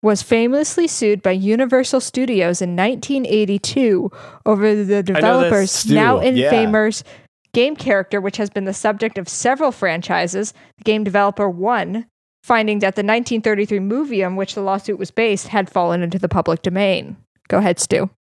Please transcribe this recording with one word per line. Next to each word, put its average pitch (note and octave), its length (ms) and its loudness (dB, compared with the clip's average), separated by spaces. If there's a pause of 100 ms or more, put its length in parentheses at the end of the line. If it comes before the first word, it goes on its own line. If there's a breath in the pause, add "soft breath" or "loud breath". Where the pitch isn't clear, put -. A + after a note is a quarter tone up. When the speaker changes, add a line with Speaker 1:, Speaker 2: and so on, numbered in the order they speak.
Speaker 1:
was G#3+ 220 2
famously C#4 640 0
sued G#3 340 0
by F#3+ 100 2
Universal B3 680 2
Studios G3 600 0
in F3 140 -4
nineteen B3+ 520 -2
eighty-two G#3 840 0 (340 loud breath)
over G#3+ 280 2 (100)
the G3+ 120 0
Speaker 2:
I G3+ 40 0
know G3 40 -2
this. - 20 -4
Speaker 1:
developers F3+ 640 2
Speaker 3:
Stu, - 220 0
Speaker 1:
now A#3 280 4
Speaker 3:
yeah. B3 60 2
Speaker 1:
infamous A3+ 760 2 (500 loud breath)
game C4+ 220 2
character, G3 440 -2
which G3 180 -6
has G#3 120 -2
been G3 160 -6
the F#3+ 80 -4
subject G#3+ 460 -2
of F3 100 -10
several C4+ 420 0
franchises? F3 840 -4 (260 soft breath)
The - 60 -20
game G#3+ 180 0
developer G3+ 460 0
won, G3+ 580 -4 (360)
finding G#3+ 360 2
that F#3+ 160 0
the G#3 80 -2
nineteen A3+ 400 0
thirty-three G#3 360 0
movie A3+ 440 -2
on F3+ 120 -4
which F#3+ 200 -6
the G#3 60 -6
lawsuit G3 360 -4
was F#3+ 140 -8
based A3+ 380 -2
had G3 200 -2
fallen F3 320 0
into F3 160 -4
the F3 120 -2
public E3 340 0
domain. F#3+ 520 -2 (320)
Go - 120 2
ahead, F#3 200 0
Stu. - 300 0 (120)